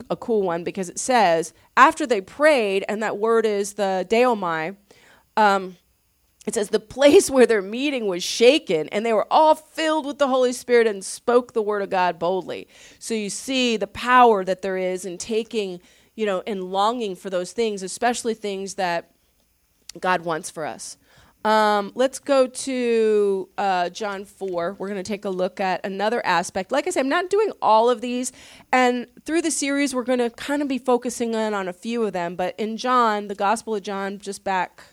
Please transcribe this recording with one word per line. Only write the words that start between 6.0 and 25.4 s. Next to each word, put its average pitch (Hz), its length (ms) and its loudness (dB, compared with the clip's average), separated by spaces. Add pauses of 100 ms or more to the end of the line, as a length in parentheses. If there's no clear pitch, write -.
it 202 80 -6
says, 208 160 -2
"The 214 100 0
place 285 500 6
where 254 160 6
their 220 140 2
meeting 240 460 -4
was 180 180 -2
shaken, 233 640 2
and 208 160 -4
they 226 80 0
were 208 180 2
all 208 240 6
filled 311 520 -2
with 285 120 -8
the 285 100 2
Holy 254 240 2
Spirit 240 340 2
and 196 180 -4
spoke - 480 0
the 233 80 0
word 208 220 -2
of 185 80 -6
God 180 280 0
boldly." 160 480 -4 (320)
So - 140 -8
you 214 160 -4
see 247 480 -2
the 196 100 -4
power 240 580 4
that 185 180 -4
there 190 160 -4
is 185 260 -2
in 180 140 -10
taking, 214 600 -6 (360)
you 220 80 -4
know, 190 220 -2
and 185 260 -6
longing 208 440 0
for 196 120 -14
those 180 240 -4
things, 208 300 -4
especially 233 500 -2
things 196 420 -8
that 175 360 -4 (880)
God 185 220 0
wants 160 280 -6
for 160 140 -10
us. - 320 -12 (480)
Um, 208 500 2
let's 247 240 -2
go 269 280 2
to, 226 1000 0 (100)
uh, 180 320 0
John 202 340 -8
four. 190 540 -6
We're 196 100 -8
gonna 202 140 -6
take 208 220 -8
a 208 60 -4
look 185 300 -4